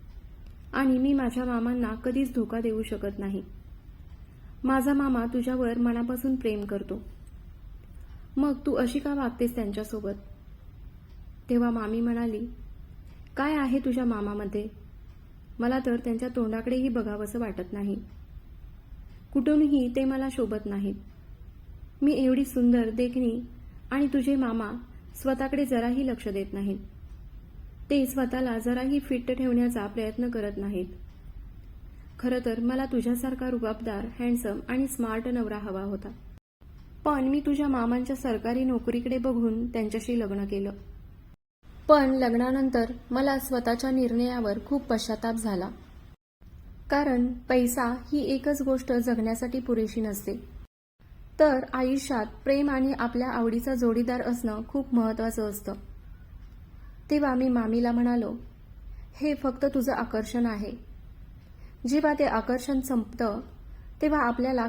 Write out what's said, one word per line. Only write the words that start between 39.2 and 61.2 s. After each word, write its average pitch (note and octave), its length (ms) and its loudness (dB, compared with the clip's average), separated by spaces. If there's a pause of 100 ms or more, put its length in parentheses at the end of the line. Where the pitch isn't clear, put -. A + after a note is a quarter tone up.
त्यांच्याशी A3+ 520 0
लग्न G3+ 260 -2
केलं." G3+ 260 -2 (1160)
पण C#4 280 10
लग्नानंतर B3+ 760 4 (200)
मला C4+ 280 4
स्वतःच्या B3 520 0
निर्णयावर A#3+ 760 2
खूप C#4 160 0
पश्चाताप A3+ 540 0
झाला, G#3 340 0 (1200)
कारण C4+ 380 4 (220)
पैसा B3 420 4 (120)
ही D4 200 0 (100)
एकच C#4+ 280 0
गोष्ट C4 320 2 (120)
जगण्यासाठी A#3 540 0
पुरेशी A3+ 420 0
नसते, G3+ 340 -4 (1040)
तर C4+ 340 6
आयुष्यात B3+ 520 2 (180)
प्रेम C#4 260 4
आणि C4+ 240 4
आपल्या A#3+ 360 0
आवडीचा A#3 460 2
जोडीदार A#3+ 460 4
असणं A3+ 460 0
खूप C4+ 280 -2
महत्त्वाचं A3 540 2
असतं. G3+ 240 -6 (1400)
तेव्हा D4 260 4
मी B3+ 140 4
मामीला A#3+ 420 4
म्हणालो, A#3+ 400 2 (840)
"हे D4 200 0
फक्त C4+ 300 0
तुझं C4+ 280 2
आकर्षण A#3 520 0
आहे, G#3+ 260 -2 (1160)